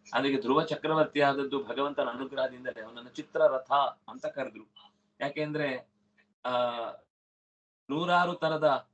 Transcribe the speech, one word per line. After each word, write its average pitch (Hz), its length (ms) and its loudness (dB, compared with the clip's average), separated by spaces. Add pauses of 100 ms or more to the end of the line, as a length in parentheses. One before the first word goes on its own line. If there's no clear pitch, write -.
(140)
ಅದಕ್ಕೆ 135 280 2
ಧ್ರುವ 143 220 4
ಚಕ್ರವರ್ತಿ 156 580 0
ಆದದ್ದು 139 420 2
ಭಗವಂತನ 139 460 -2
ಅನುಗ್ರಹದಿಂದಲೇ. 127 720 -6
ಅವನನ್ನು 120 280 -16
ಚಿತ್ರರಥ 151 640 0 (360)
ಅಂತ 127 180 -12
ಕರೆದ್ರು. 127 380 -8 (560)
ಯಾಕೆಂದ್ರೆ, 147 720 -4 (560)
ಆ, 123 60 -2 (1400)
ನೂರಾರು 175 440 2
ತರದ 156 600 2